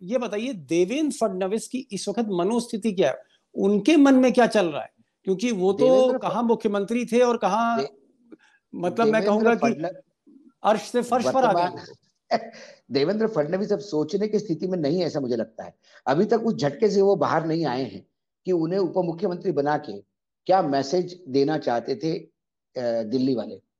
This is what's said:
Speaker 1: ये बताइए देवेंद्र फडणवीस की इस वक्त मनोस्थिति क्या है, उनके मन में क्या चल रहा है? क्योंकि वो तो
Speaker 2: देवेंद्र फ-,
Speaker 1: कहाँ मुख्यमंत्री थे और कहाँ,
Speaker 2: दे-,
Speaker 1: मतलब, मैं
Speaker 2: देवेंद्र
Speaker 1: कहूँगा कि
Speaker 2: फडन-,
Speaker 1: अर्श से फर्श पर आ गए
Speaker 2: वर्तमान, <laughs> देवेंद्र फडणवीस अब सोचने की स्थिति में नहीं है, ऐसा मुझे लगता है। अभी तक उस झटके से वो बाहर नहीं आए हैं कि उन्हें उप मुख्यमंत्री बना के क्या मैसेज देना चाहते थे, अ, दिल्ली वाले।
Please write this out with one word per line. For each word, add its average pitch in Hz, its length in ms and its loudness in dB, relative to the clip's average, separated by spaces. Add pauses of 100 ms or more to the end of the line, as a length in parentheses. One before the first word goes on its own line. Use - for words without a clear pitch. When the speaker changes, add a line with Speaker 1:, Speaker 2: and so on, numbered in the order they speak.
Speaker 1:
ये 202 140 -2
बताइए 226 360 -6
देवेंद्र 185 680 -2
फडणवीस 190 460 -2
की 254 240 -10
इस 190 160 -8
वक्त 220 220 -2
मनोस्थिति 214 640 -2
क्या 175 180 2
है, - 140 -8 (300)
उनके 208 440 4
मन 277 180 8
में 254 180 6
क्या 233 140 4
चल 214 180 2
रहा 147 160 -4
है? - 180 -16 (240)
क्योंकि 196 280 -2
वो 190 220 2
तो 196 40 -6
Speaker 2:
देवेंद्र 262 400 4
फ-, - 40 -6
Speaker 1:
कहाँ 190 220 -2
मुख्यमंत्री 220 640 0
थे 240 160 2
और 240 160 2
कहाँ, 226 420 0
Speaker 2:
दे-, - 100 -4 (840)
Speaker 1:
मतलब, 185 320 0
मैं 220 160 2
Speaker 2:
देवेंद्र 208 60 2
Speaker 1:
कहूँगा 220 260 4
कि 226 180 0
Speaker 2:
फडन-, 160 220 -8 (680)
Speaker 1:
अर्श 208 180 2
से 240 200 -4
फर्श 233 240 0
पर 254 200 2
आ 214 80 4
गए 175 100 2
Speaker 2:
वर्तमान, - 880 -8 (140)
<laughs> - 280 -20
देवेंद्र 185 360 0
फडणवीस 180 440 -2
अब 202 80 -2
सोचने 156 480 -4
की 214 120 -2
स्थिति 175 280 -6
में 185 100 -4
नहीं 160 220 0
है, 175 60 0
ऐसा 147 140 -4
मुझे 123 160 -2
लगता 110 280 -8
है। 87 120 -20 (320)
अभी 160 180 2
तक 220 140 2
उस 220 140 -2
झटके 147 360 0
से 196 120 2
वो 196 140 4
बाहर 143 300 0
नहीं 160 200 -2
आए 131 180 -2
हैं 98 240 -12 (380)
कि 180 60 -2
उन्हें 170 280 0
उप 170 180 -2
मुख्यमंत्री 175 540 -4
बना 143 260 0
के - 220 -10 (460)
क्या 185 160 4
मैसेज 143 640 -2
देना 139 300 2
चाहते 123 380 -2
थे, 160 240 -4 (640)
अ, 117 220 -2
दिल्ली 127 320 0
वाले। 101 260 -10 (180)